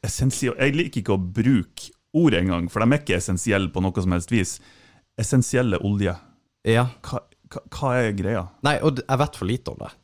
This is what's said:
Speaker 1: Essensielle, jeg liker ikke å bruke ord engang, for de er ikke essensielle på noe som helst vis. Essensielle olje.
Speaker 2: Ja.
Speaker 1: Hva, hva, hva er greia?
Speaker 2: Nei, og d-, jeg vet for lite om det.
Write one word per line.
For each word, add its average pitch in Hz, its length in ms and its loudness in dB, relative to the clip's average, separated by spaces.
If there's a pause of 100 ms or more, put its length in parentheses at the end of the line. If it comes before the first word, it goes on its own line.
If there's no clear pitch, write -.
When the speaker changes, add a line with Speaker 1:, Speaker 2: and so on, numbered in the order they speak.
Speaker 1:
Essensielle, 131 560 -2
jeg 139 160 2
liker 139 260 -2
ikke 98 140 2
å 95 60 -2 (160)
bruke 113 560 0 (200)
ord 156 220 6
engang, 87 320 0
for 107 160 0
de 120 80 6
er 143 100 2
ikke 92 160 0
essensielle 95 540 0
på 92 120 -2
noe 92 200 -2
som 92 100 2
helst 87 180 -2
vis. 101 240 0 (640)
Essensielle 123 600 0
olje. 101 340 0 (500)
Speaker 2:
Ja. 117 220 2 (140)
Speaker 1:
Hva, - 220 -8 (240)
hva, - 160 -14 (100)
hva 131 240 -2
er 113 160 0
greia? 98 320 -2 (180)
Speaker 2:
Nei, 143 160 2
og 139 200 0
d-, - 80 -8
jeg 131 160 0
vet - 180 -4
for 92 80 -2
lite 113 260 -4
om - 60 -18
det. - 100 -12 (140)